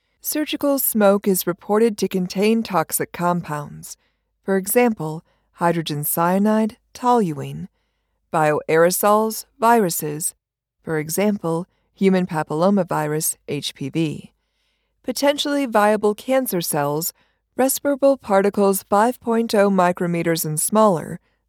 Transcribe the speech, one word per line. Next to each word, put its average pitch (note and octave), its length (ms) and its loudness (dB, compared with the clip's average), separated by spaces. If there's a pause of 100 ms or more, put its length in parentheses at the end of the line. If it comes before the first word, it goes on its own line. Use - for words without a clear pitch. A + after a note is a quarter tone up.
(200)
Surgical C#4+ 600 -2
smoke G3+ 480 2
is F#3+ 180 0
reported G#3 540 0
to F#3+ 80 -2
contain G3 560 0
toxic E3 480 -4
compounds, D#3 840 -6 (440)
for G3 160 -2
example, F#3+ 680 0 (300)
hydrogen E3 520 -2
cyanide, G#3 720 0 (160)
toluene, E3 720 -2 (640)
bioaerosols, F3 1120 2 (140)
viruses, F3 760 0 (480)
for D#3+ 180 -4
example, E3+ 680 -2 (260)
human F#3+ 320 2
papillomavirus, D#3 1120 0 (140)
H C#3+ 260 -6
P C#3 140 -8
V, D3+ 440 -4 (680)
potentially C#4+ 600 -2
viable G#3+ 500 2
cancer B3+ 460 -2
cells, D3 500 -2 (460)
respirable C#4 580 2
particles G3 680 2
five A3 360 2
point A3+ 340 -2
oh G3+ 160 4
micrometers F3 760 0
and D3+ 160 -4
smaller, G#3 580 0 (300)